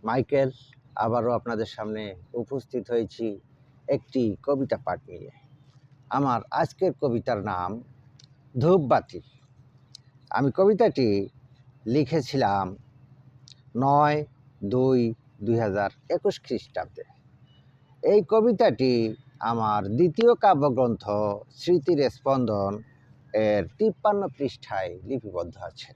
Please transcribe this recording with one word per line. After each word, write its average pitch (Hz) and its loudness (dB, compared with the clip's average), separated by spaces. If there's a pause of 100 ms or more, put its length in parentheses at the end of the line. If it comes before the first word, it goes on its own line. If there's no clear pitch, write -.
মাইকেল 131 0 (460)
আবারও 117 0
আপনাদের 113 -4
সামনে 107 -8 (300)
উপস্থিত 120 -8
হয়েছি 117 -4 (640)
একটি 135 -2 (200)
কবিতা 135 -2
পাঠ 90 -4
নিয়ে। - -18 (760)
আমার 127 0 (120)
আজকের 165 -2 (100)
কবিতার 117 -2 (120)
নাম 90 -4 (880)
ধূপবাতি। 135 2 (1080)
আমি 135 0 (100)
কবিতাটি 190 4 (760)
লিখেছিলাম 123 0 (1120)
নয় 143 2 (560)
দুই 127 4 (460)
দুই 117 0
হাজার 101 0 (200)
একুশ - -2 (100)
খ্রিস্টাব্দে। - -10 (1000)
এই 196 6 (140)
কবিতাটি 208 4 (460)
আমার 110 0 (160)
দ্বিতীয় 185 4
কাব্যগ্রন্থ 135 2 (560)
স্মৃতির 170 0 (100)
স্পন্দন 107 0 (600)
এর 104 2 (140)
তিপ্পান্ন 208 0 (140)
পৃষ্ঠায় 98 -6 (160)
লিপিবদ্ধ 90 -6 (140)
আছে। - -20